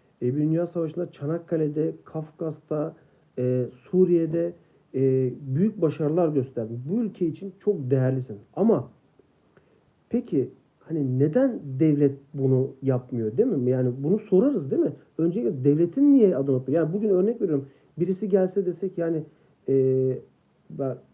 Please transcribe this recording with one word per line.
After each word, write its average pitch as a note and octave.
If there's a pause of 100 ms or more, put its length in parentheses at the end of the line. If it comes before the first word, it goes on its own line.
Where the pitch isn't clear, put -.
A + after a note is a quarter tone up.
(220)
e, B2+
bir D3
Dünya D#3+
Savaşı'nda E3
Çanakkale'de, D#3 (120)
Kafkas'ta, D#3 (420)
e, B2+
Suriye'de, E3+ (420)
e, C3
büyük E3+
başarılar D#3+
gösterdin. B2 (100)
Bu A3
ülke G3
için F#3
çok D#3
değerlisin. C3 (180)
Ama F3+ (1200)
peki F#3+ (380)
hani C#3
neden A3 (200)
devlet C#3+ (180)
bunu C3 (100)
yapmıyor, B2
değil B3
mi? B2+
Yani B2+ (120)
bunu F#3
sorarız, G3
değil D#4+
mi? C4+ (260)
Öncelikle E3+
devletin E3+
niye G#3
adım C3+
atmıyor? C3
Yani D#3
bugün G#3
örnek G3+
veriyorum, D3+ (300)
birisi F#3
gelse F#3
desek F3+
yani, E3 (440)
e, C3+ (1040)
va-, C3+ (160)